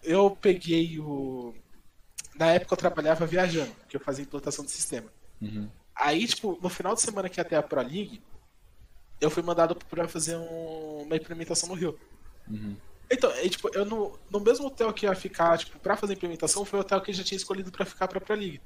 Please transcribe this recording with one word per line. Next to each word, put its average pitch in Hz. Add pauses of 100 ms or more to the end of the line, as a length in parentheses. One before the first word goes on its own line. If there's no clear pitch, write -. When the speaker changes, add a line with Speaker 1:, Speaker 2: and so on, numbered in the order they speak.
Speaker 1:
eu 196
peguei 170
o, 131 (800)
na 165
época 175
eu 175
trabalhava 160
viajando, 165 (140)
que -
eu -
fazia 139
implantação 143
de 135
sistema. - (340)
Speaker 2:
Uhum. 104 (280)
Speaker 1:
Aí, 156
tipo, 196
no 180
final 185
de 233
semana 202
que -
ia 170
ter 170
a 151
Pro 143
League, 185 (1000)
eu 151
fui 170
mandado 170
pra 170
fazer 165
um... 160
uma 156
implementação 165
no 180
Rio. 175 (480)
Speaker 2:
Uhum. - (360)
Speaker 1:
Então, 254
aí, 151
tipo, -
eu 196
no... 208 (100)
no 202
mesmo 262
hotel 226
que 220
ia 185
ficar, 170
tipo, -
pra 202
fazer 202
a -
implementação, 170
foi 196
o 202
hotel 190
que 190
eu 196
já 190
tinha 190
escolhido 190
pra 190
ficar 190
pra 185
Pro 214
League. 185